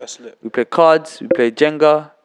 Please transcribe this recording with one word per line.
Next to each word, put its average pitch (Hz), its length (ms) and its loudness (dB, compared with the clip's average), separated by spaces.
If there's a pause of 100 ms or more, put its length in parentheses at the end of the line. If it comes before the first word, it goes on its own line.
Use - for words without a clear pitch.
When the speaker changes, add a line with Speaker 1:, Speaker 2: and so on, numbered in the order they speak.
Speaker 1:
That's - 180 -16
lit. 120 240 -20
Speaker 2:
We 113 80 -12
played 120 200 -4
cards, 160 500 2
we 110 80 -12
played 117 260 0
Jenga, 151 560 0 (140)